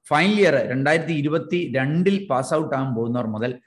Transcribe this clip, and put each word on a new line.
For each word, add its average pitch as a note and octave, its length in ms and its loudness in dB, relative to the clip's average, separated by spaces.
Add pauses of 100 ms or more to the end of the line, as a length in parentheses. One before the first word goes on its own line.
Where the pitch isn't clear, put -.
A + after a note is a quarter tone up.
ഫൈനൽ F#3+ 320 4
ഇയർ C#3 300 4
രണ്ടായിരത്തി D3 420 0
ഇരുപത്തി D#3 640 -2
രണ്ടിൽ F3+ 540 0
പാസ് C3 240 -2
ഔട്ട് D#3 200 -2
ആകാൻ C3+ 200 -2
പോകുന്നവർ A#2 320 -2
മുതൽ A2+ 400 -4